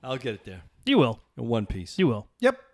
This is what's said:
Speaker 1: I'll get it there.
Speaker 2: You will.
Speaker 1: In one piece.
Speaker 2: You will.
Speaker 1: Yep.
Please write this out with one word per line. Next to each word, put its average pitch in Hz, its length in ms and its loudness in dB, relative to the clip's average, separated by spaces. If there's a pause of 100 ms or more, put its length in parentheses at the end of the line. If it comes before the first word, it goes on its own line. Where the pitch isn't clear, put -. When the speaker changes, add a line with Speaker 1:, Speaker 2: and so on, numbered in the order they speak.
Speaker 1:
I'll 131 140 -6
get 127 180 -6
it - 100 -16
there. 92 180 -16 (240)
Speaker 2:
You 262 120 4
will. 120 200 4 (180)
Speaker 1:
In 120 120 -8
one 113 180 0
piece. 90 320 -8
Speaker 2:
You 185 80 4
will. 110 220 -2 (100)
Speaker 1:
Yep. 262 180 2 (180)